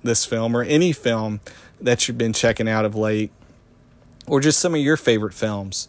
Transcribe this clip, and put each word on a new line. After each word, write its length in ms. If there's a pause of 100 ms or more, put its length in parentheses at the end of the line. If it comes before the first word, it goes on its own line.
this 220
film 320
or 60
any 300
film 480 (400)
that 260
you've 120
been 160
checking 340
out 160
of 100
late, 380 (960)
or 140
just 200
some 140
of 60
your 160
favorite 380
films. 540